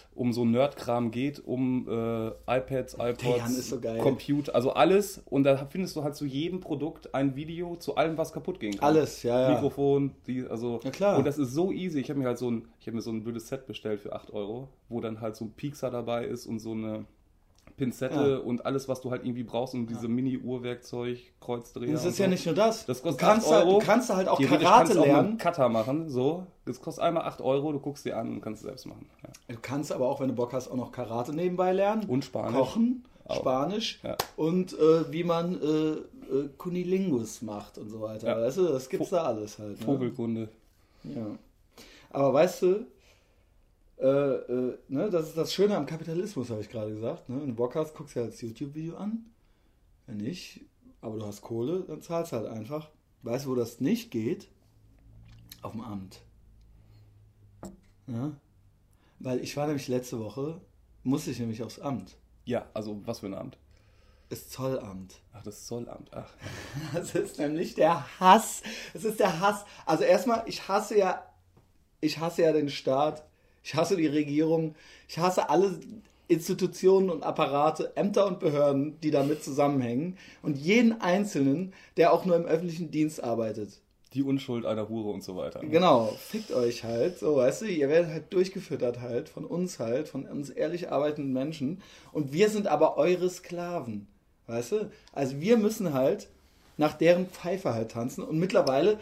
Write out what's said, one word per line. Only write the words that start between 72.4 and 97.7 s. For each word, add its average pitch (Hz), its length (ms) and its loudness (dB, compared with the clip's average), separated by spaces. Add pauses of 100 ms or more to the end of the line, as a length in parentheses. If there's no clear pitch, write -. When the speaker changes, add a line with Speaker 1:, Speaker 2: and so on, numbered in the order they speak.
Speaker 2:
ja 156 100 6
den 151 160 2
Staat. 143 560 0 (380)
Ich - 120 -12
hasse 170 220 2
die 160 100 2
Regierung. 156 680 2 (340)
Ich - 100 -12
hasse 180 320 2
alle 180 280 4 (500)
Institutionen 185 800 4
und 165 120 -4
Apparate, 151 760 0
Ämter 202 300 4
und 185 120 -2
Behörden, 143 640 2
die 151 100 -2
damit 143 320 2
zusammenhängen. 143 760 0 (240)
Und 143 160 -2
jeden 226 420 4
Einzelnen, 180 720 2 (240)
der 160 160 8
auch 165 140 4
nur 175 100 4
im 170 80 2
öffentlichen 165 460 -2
Dienst 151 340 -2
arbeitet. 110 560 -4 (340)
Speaker 1:
Die 135 80 0
Unschuld 135 440 -2
einer 107 220 -2
Hure 110 220 -4
und 95 120 -6
so 95 140 -10
weiter, - 260 -8
ne? 151 60 -8
Speaker 2:
Genau, 151 380 6 (120)
fickt - 320 -10
euch 120 340 0
halt, 117 340 0
so, - 180 2
weißt 127 260 2
du, 226 40 -4
ihr 147 240 0
werdet 165 200 4
halt 156 220 -10
durchgefüttert 131 680 -2
halt, 123 280 -4
von - 160 -12
uns 180 340 -4
halt, 127 300 -2
von 135 160 -8
uns 135 240 -8
ehrlich 165 420 -4
arbeitenden 143 440 -2
Menschen. 143 480 -4 (300)
Und 139 200 -4
wir 202 160 4
sind 208 200 -2
aber 156 280 6
eure 175 320 4
Sklaven, 170 800 -8 (400)
weißt 120 260 -4
du? 208 180 -2 (220)
Also 139 300 -2
wir 226 160 6
müssen 202 340 0
halt 139 380 2 (480)
nach 151 160 2
deren 180 320 6
Pfeife 175 480 -4